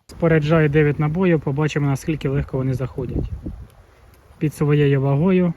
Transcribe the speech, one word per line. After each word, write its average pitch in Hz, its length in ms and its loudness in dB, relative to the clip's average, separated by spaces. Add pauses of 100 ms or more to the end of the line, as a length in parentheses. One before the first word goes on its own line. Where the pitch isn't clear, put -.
Споряджаю 160 600 2
дев'ять 147 300 2
набоїв, 160 420 0
побачимо, 143 460 -2
наскільки 143 420 -2
легко 139 280 -4
вони 131 160 0
заходять. - 560 -6 (1080)
Під 151 160 -4
своєю 147 480 2
вагою 170 560 2